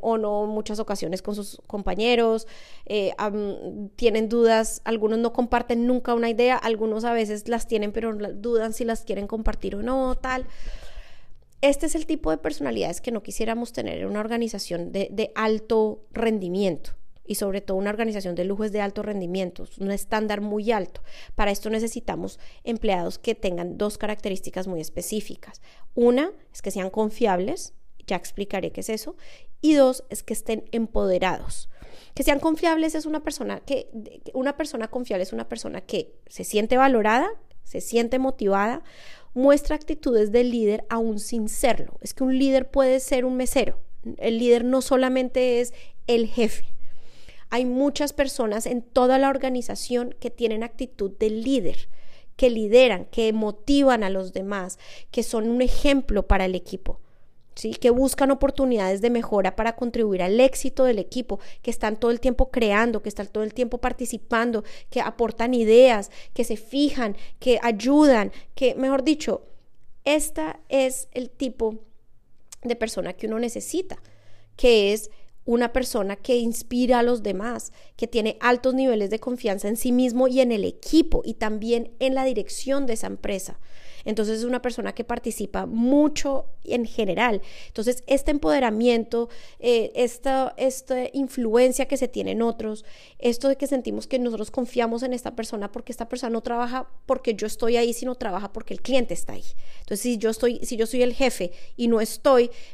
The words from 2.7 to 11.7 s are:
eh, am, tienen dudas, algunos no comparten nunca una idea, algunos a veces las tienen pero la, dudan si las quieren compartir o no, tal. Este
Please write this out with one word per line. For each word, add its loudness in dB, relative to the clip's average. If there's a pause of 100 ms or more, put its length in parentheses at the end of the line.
eh, -2
am, -6
tienen 2
dudas, 4
algunos 0
no 0
comparten 0
nunca 0
una 0
idea, 4
algunos -2
a 0
veces -4
las -2
tienen -2
pero -4
la, -6
dudan 0
si -4
las -2
quieren -4
compartir -2
o -6
no, 0
tal. -4 (1160)
Este 4